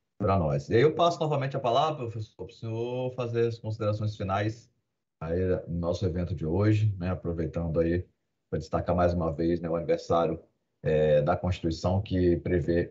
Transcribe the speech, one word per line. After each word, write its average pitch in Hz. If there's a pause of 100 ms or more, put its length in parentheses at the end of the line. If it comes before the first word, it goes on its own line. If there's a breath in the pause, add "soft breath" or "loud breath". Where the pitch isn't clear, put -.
(180)
pra 98
nós. 76
E 92
aí 117
eu 156
passo 170
novamente 147
a 127
palavra, 123
professor, 107
pro 95
senhor 123
fazer 117
as 113
considerações 107
finais 104 (520)
aí 82 (260)
no 85
nosso 85
evento 87
de 78
hoje, 104
né, 90
aproveitando 85
aí 85 (440)
pra -
destacar -
mais 87
uma 85
vez, 82
né, 85
o 82
aniversário, 85 (420)
é, -
da 76
Constituição 90
que 90
prevê 85